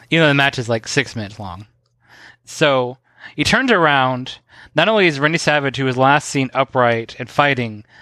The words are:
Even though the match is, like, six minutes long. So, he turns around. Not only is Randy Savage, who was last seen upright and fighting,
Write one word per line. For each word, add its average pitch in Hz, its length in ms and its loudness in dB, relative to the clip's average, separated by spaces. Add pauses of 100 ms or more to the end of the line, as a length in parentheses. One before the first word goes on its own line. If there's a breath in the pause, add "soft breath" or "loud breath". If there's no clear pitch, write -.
Even 160 140 2
though 156 40 4
the 143 60 4
match 139 260 0
is, 117 80 -6
like, 113 220 -2
six - 260 -4
minutes 104 240 -10
long. 95 280 -14 (760 soft breath)
So, 131 540 -2 (380 loud breath)
he 147 100 -2
turns 247 260 2
around. 135 680 2 (360 loud breath)
Not 170 140 2
only 208 180 4
is 139 140 -2
Randy 156 160 0
Savage, 139 400 0
who 135 80 -2
was 131 120 -2
last 139 300 4
seen 135 260 -2
upright 120 640 0
and 123 120 -12
fighting, 123 560 -2 (160 soft breath)